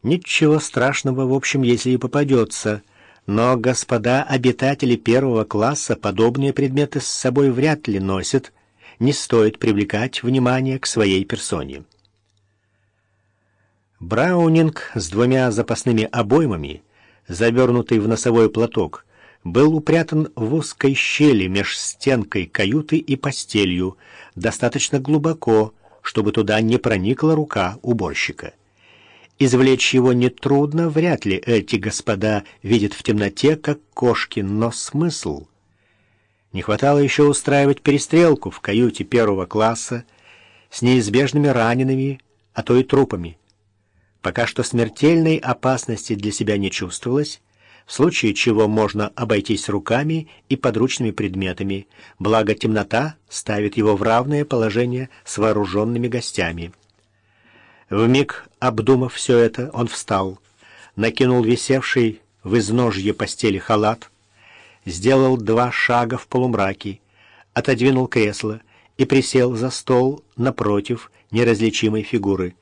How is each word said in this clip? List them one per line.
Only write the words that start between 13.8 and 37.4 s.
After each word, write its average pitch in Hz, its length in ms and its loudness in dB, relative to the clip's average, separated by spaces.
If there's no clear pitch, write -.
Браунинг 160 960 2
с 87 160 -4
двумя 123 400 2
запасными 110 600 0
обоймами — 104 720 0
завернутый 117 720 2
в 104 80 0
носовой 113 420 4
платок, 110 560 -2
был 135 320 4
упрятан 156 640 0
в 117 180 -2
узкой 139 400 -2
щели 127 540 2
меж 98 280 -2
стенкой 113 680 -2
каюты 151 520 0
и 135 180 -2
постелью, 92 800 -2
достаточно 120 640 -2
глубоко, 143 720 0
чтобы 104 280 -2
туда 107 300 0
не 113 180 2
проникла 120 560 0
рука 110 480 -2
уборщика. - 680 -4
Извлечь 131 540 4
его 127 200 4
нетрудно, 139 760 0
вряд 160 360 0
ли 95 120 0
эти 113 400 0
господа 104 680 -2
видят 104 320 0
в - 80 -16
темноте, 104 540 0
как 147 240 -4
кошки, - 480 0
но 104 300 -2
смысл? 113 800 -6
Не 92 100 -6
хватало 139 360 2
еще 143 280 4
устраивать 139 560 2